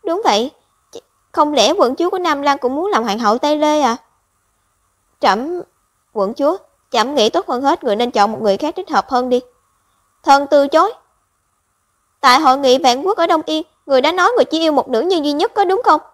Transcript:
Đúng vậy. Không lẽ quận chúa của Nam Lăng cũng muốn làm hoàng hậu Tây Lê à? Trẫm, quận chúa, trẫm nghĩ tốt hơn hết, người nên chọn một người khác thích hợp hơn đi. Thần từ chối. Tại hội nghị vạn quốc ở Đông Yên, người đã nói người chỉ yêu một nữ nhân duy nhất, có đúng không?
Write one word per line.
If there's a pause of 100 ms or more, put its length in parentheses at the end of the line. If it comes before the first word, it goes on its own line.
Đúng
vậy. (800)
Không
lẽ
quận
chúa
của
Nam
Lăng
cũng
muốn
làm
hoàng
hậu
Tây
Lê
à? (1200)
Trẫm, (520)
quận
chúa, (340)
trẫm
nghĩ
tốt
hơn
hết,
người
nên
chọn
một
người
khác
thích
hợp
hơn
đi. (840)
Thần
từ
chối. (1300)
Tại
hội
nghị
vạn
quốc
ở
Đông
Yên, (220)
người
đã
nói
người
chỉ
yêu
một
nữ
nhân
duy
nhất,
có
đúng
không? (120)